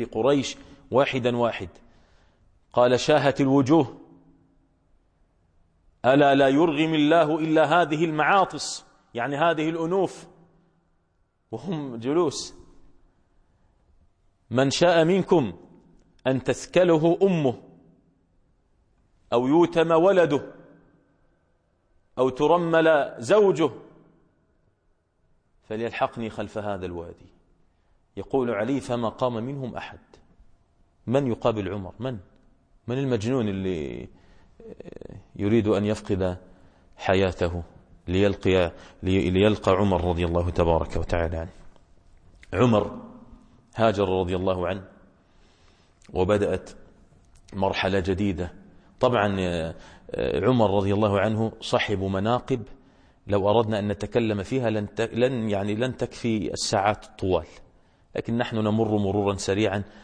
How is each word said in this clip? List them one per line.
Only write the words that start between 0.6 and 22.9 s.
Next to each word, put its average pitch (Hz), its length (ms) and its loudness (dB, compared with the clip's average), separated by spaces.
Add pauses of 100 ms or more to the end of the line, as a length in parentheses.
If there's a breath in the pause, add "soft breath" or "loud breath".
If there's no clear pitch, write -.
واحدا 123 460 0
واحد، 110 320 -2 (1040 soft breath)
قال: 123 280 4
'شاهت 143 400 2
الوجوه، 139 600 2 (2000)
ألا 139 300 6
لا 135 140 4
يرغم 160 460 2
الله 156 440 4
إلا 160 440 2
هذه 156 220 0
المعاطس، 156 800 -2 (280)
يعني 127 220 -4
هذه 160 320 0
الأنوف، 165 580 -4 (1300)
وهم 139 440 -8
جلوس، 143 580 -2 (2000)
من 131 200 2
شاء 170 340 4
منكم 170 480 2 (760)
أن 131 160 0
تثكله 170 800 2
أمه، 160 320 2 (1800)
أو 123 140 2
يوتم 165 440 4
ولده، 165 640 4 (1700)
أو 127 100 2
ترمل 160 880 2